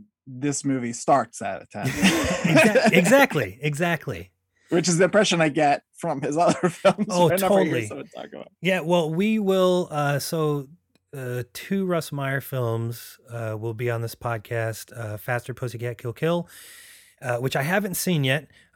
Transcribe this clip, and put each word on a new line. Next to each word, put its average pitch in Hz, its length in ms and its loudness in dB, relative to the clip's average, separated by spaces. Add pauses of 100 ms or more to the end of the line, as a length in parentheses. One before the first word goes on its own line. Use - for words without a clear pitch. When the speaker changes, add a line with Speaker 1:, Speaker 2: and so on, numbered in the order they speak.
(260)
Speaker 1:
this 135 380 -6
movie 127 300 -2
starts - 480 0
at 98 180 -8
a - 60 -20
ten. 107 200 -10
Speaker 2:
<laughs> - 20 -2
Exa-, 220 1040 4
Speaker 1:
<laughs> - 40 6
Speaker 2:
exactly, 180 640 4
exactly. 147 720 -4 (400)
Speaker 1:
Which 170 180 2
is 170 80 2
the 185 80 6
impression 180 380 4
I 156 80 2
get 143 320 2 (120)
from 147 280 -6
his 143 160 -2
<laughs> - 0 -
other 170 320 2
films 196 400 2
Speaker 2:
Oh, 175 180 4
Speaker 1:
whenever 185 160 2
I 185 40 2
hear 190 160 6
Speaker 2:
totally. 131 220 -2
Speaker 1:
someone - 200 -12
talk - 260 -14
about - 140 -14
it. - 60 -20 (100)
Speaker 2:
Yeah, 180 180 2
well, 160 320 2
we 214 260 2
will, 185 520 2
uh, 147 280 0
so, 147 500 -2 (480)
uh, 123 260 -6 (100)
two 196 340 -4
Russ 170 260 -2
Meyer 135 280 -4
films, 117 800 -6 (100)
uh, 117 300 -8
will 113 160 -6
be 120 160 -4
on 117 100 -2
this 117 140 -8
podcast, 113 800 -6
uh, 110 200 -10
Faster 120 360 -6
Pussycat 117 460 -8
Kill 120 140 -8
Kill, 170 360 -2 (720)
uh, 123 180 -2
which 127 180 -2
I 143 60 0
haven't 190 320 -2
seen 170 280 0
yet, 135 240 0 (300)